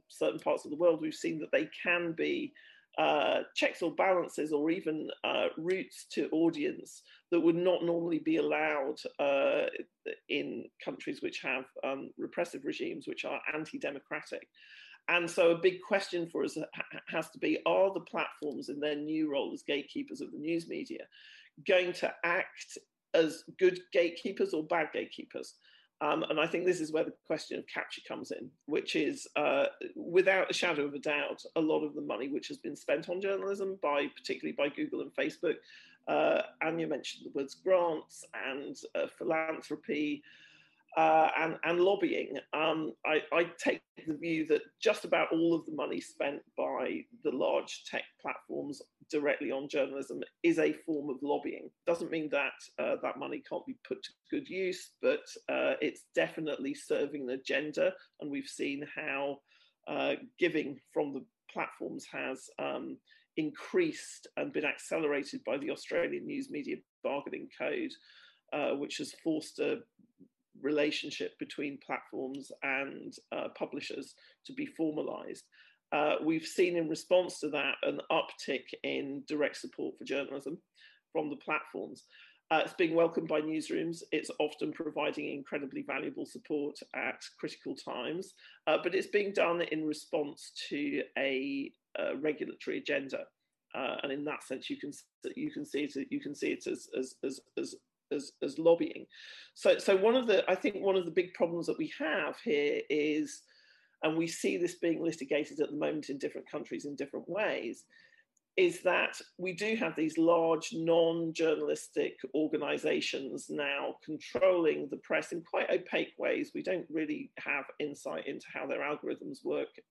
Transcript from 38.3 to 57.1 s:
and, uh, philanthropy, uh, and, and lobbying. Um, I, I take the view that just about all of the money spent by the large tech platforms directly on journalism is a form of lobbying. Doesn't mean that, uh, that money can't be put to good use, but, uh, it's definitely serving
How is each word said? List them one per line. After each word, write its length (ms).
and, 280
uh, 140
philanthropy, 1040
uh, 420
and, 260
and 160
lobbying. 600
Um, 400
I, 160
I 240
take 240
the 60
view 340
that 140
just 240
about 280
all 220
of 120
the 80
money 260
spent 420
by 460
the 80
large 540
tech 180
platforms 600
directly 400
on 180
journalism 520
is 160
a 140
form 240
of 120
lobbying. 480
Doesn't 240
mean 220
that, 220
uh, 240
that 160
money 280
can't 180
be 120
put 140
to 80
good 180
use, 420
but, 240
uh, 320
it's 220
definitely 580
serving 500